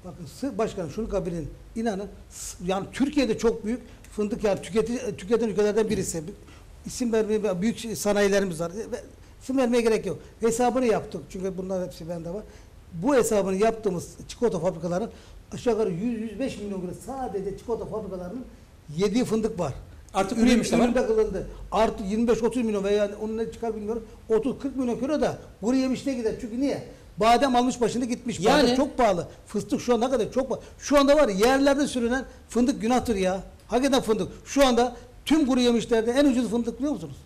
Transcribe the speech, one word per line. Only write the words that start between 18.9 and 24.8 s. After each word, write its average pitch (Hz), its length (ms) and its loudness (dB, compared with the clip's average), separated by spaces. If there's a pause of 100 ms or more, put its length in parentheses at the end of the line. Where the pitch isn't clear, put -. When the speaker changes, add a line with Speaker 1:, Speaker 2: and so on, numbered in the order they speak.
Speaker 1:
yediği 208 280 2
fındık 214 340 -2
var. 147 140 -4 (400)
Speaker 2:
Artık 196 240 0
Speaker 1:
Ürün-, 240 40 2
Speaker 2:
kuru 247 100 6
yemiş 226 200 2
de 233 80 4
var. 240 60 6
Speaker 1:
üründe 240 220 2
kılındı. 208 400 0 (240)
Artı 226 320 2
yirmi 220 240 0
beş, 220 160 2
otuz 240 220 0
milyon 202 180 0
veya 202 260 2 (140)
onun 220 140 -4
ne 226 140 -4
çıkar 226 240 -4
bilmiyorum. 214 320 -6 (220)
Otuz, 220 320 2
kırk 269 140 -6
milyon 240 240 -2